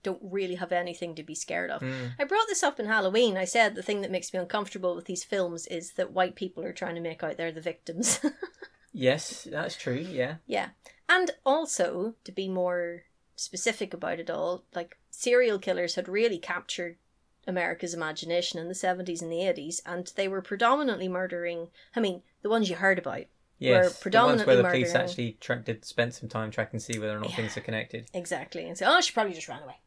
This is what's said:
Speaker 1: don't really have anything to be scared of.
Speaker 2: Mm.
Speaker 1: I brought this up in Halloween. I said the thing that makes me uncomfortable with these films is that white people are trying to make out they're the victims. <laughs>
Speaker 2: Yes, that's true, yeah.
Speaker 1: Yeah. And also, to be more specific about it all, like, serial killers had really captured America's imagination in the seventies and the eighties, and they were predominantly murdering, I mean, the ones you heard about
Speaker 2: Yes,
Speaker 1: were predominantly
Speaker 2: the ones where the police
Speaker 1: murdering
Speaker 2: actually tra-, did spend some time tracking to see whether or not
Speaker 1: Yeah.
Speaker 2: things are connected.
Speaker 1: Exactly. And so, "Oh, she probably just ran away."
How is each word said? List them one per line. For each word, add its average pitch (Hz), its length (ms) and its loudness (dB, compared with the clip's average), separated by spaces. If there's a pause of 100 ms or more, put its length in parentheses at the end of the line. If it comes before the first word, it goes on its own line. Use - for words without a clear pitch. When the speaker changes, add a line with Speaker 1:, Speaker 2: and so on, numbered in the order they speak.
Speaker 1:
don't 190 180 -4
really 185 340 -4
have 175 160 -4
anything 175 440 -2
to 156 80 -10
be 151 120 -10
scared 170 340 -4
of. 139 120 -4
Speaker 2:
Mm. 131 360 -6
Speaker 1:
I 294 60 0
brought 427 240 2
this 392 160 0
up 294 160 2
in 214 80 -2
Halloween. 214 500 4
I 185 80 0
said 220 300 4
the 185 80 -6
thing 208 180 -2
that 196 100 -4
makes 185 220 -4
me 185 60 -2
uncomfortable 185 560 -2
with 170 100 -10
these 180 200 -6
films 175 420 -2
is 170 260 -8
that - 200 -2
white 185 220 2
people 180 280 -8
are 180 100 -6
trying 175 220 -6
to 170 60 -6
make 165 220 -6
out 156 120 -4
they're 165 160 -4
the 160 100 -10
victims. 170 640 -2
<laughs> 269 60 2 (640)
Speaker 2:
Yes, 139 560 0
that's - 280 -4
true, - 180 -2
yeah. 151 400 -2 (100)
Speaker 1:
Yeah. - 260 -4 (360)
And 359 240 4 (140)
also, 226 680 0 (100)
to 196 80 -14
be 190 160 -4
more 175 540 -2 (340)
specific - 560 -2
about 170 260 -4
it 165 100 -6
all, 160 360 -2 (100)
like, 175 220 -8 (120)
serial 240 500 4
killers 180 360 0
had 185 140 -4
really 208 280 2
captured 175 600 -6 (500)
America's 175 460 -2
imagination 165 680 -2
in 165 80 -6
the 185 80 -6
seventies 180 460 -2
and 165 100 -6
the 175 160 0
eighties, 160 380 -2
and 175 320 -8
they 196 100 2
were 190 140 -2
predominantly 233 680 2
murdering, 175 640 -4 (260)
I 233 60 2
mean, 185 200 0 (200)
the 208 80 -2
ones 220 200 4
you 170 60 -2
heard 185 240 4
about - 280 -6 (320)
Speaker 2:
Yes, 170 340 8
Speaker 1:
were - 80 -14
predominantly 214 560 8
Speaker 2:
the - 60 8
ones - 0 -
where - 100 4
the 131 40 4
police - 160 2
Speaker 1:
murdering 175 160 2
Speaker 2:
actually 120 300 -4
tra-, 120 240 -4
did - 220 -6
spend 120 280 0
some - 140 -12
time 110 240 -4
tracking 110 300 -2
to - 40 -12
see 113 140 -4
whether 107 160 -2
or 104 60 -4
not - 80 -4
Speaker 1:
Yeah. - 80 -6
Speaker 2:
things 110 180 -4
are 127 60 -6
connected. 113 520 -6
Speaker 1:
Exactly. 170 540 -6
And 170 100 -8
so, 190 160 2
"Oh, 359 60 8
she - 140 2
probably 214 220 4
just 160 120 -12
ran 147 160 -12
away." 127 240 -16